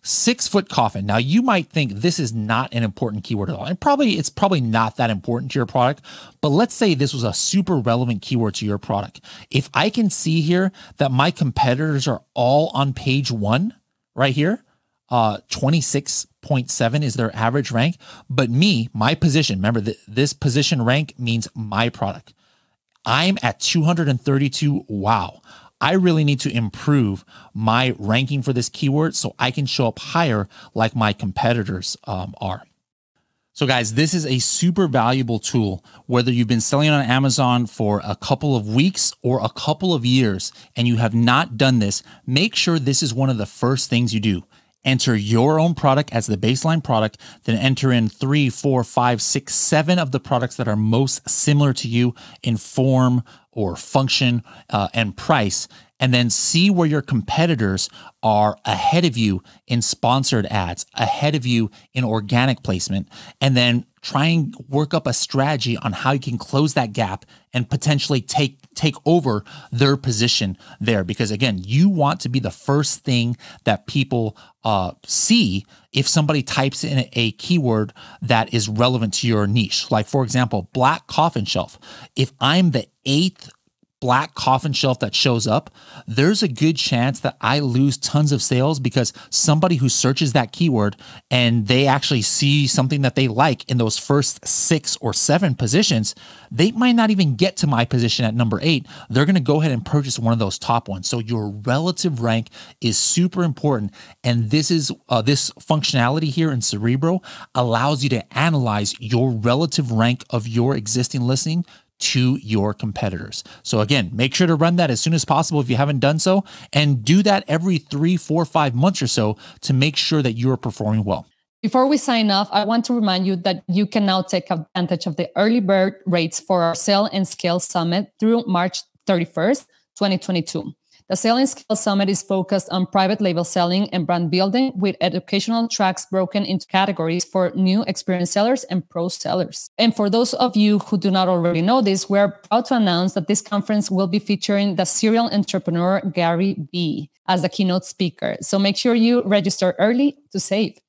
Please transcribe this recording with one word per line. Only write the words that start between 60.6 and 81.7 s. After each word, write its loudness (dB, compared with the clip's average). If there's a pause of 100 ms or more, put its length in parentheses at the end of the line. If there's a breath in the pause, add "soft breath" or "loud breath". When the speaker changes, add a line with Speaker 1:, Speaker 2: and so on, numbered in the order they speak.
Speaker 1:
ahead -2
of -4
you 0 (240 loud breath)
in -2
organic 0
placement, -4 (320 loud breath)
and 2
then 2 (160)
try -2
and -2 (140)
work -2
up -2
a -2
strategy -2
on -6
how -2
you 0
can -6
close -2
that -2
gap -4 (260 soft breath)
and -2
potentially 0
take, -2 (160)
take 0 (100)
over 2 (300 loud breath)
their 4
position -2 (220 loud breath)
there. 2
Because -2
again, 0
you 2
want 0
to -6
be -2
the -4
first -2
thing 0 (300 loud breath)
that 0
people, -2 (260 loud breath)
uh, 0 (140)
see 0 (260 soft breath)
if 0
somebody 0
types -4
in -2
a 0
keyword -2 (300 loud breath)
that 0
is 0
relevant 0
to -2
your 2
niche. -2
Like, 0
for 0
example, -2
black 0
coffin 0
shelf. -6 (380 loud breath)